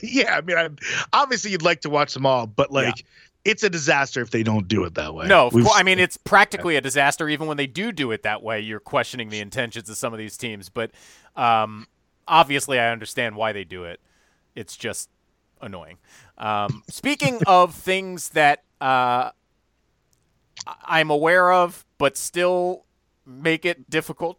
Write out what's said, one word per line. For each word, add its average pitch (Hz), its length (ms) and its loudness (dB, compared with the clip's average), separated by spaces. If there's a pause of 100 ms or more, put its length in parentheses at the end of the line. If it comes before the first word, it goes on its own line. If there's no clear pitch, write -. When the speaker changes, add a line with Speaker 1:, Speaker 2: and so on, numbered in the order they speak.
Speaker 1:
Yeah, 226 340 0
I 147 40 0
mean, 170 160 -2
I, 165 120 0 (440)
obviously 247 400 0
you'd 170 100 -4
like 170 200 2
to 156 80 -6
watch 147 240 0
them 131 120 -2
all, 123 200 2
but, 135 260 0
Speaker 2:
Yeah. 139 80 0
Speaker 1:
like, 123 240 -4 (400)
it's 214 180 0
a 202 80 2
disaster 143 500 0
if 113 100 -6
they 117 120 0
don't 107 260 0
do 101 160 0
it 87 100 -10
that 78 200 -6
way. 80 120 -8
Speaker 2:
No, 170 200 8
of 117 80 -2
Speaker 1:
We've 117 100 6
Speaker 2:
cour-, 214 120 6
I 196 40 6
Speaker 1:
s- 180 40 2
Speaker 2:
mean, 185 140 2
it's 180 180 0
practically 196 600 2
a 135 40 2
disaster 139 480 0
even 151 180 -4
when 151 100 -6
they 143 120 -2
do 190 240 -6
do 143 180 -4
it 107 140 -6
that 104 180 -4
way. 110 180 -6
You're 107 200 -10
questioning 120 500 -4
the 107 100 -8
intentions 113 480 -8
of 110 80 -12
some 120 160 -6
of 110 60 -14
these 110 180 -14
teams, 107 320 -12
but, 117 220 -6 (460)
um, 110 500 0 (400)
obviously 143 540 2
I 117 100 2
understand 113 460 -6
why 110 160 -2
they 101 120 -8
do 90 200 -14
it. 85 160 -14 (560)
It's 113 200 -14
just - 320 -8 (520)
annoying. 90 380 -16 (380)
Um, 104 500 -4
Speaker 1:
<laughs> - 40 -20
Speaker 2:
speaking 254 560 -4
of 180 280 6
things 185 560 -4
that, 147 340 4 (160)
uh, 127 500 2 (1400)
I, 156 80 -14 (120)
I'm 160 240 2
aware 175 420 4
of, 175 320 2 (140)
but 139 180 2
still 180 680 -2 (400)
make 151 400 -4
it 165 240 -4
difficult 160 500 -6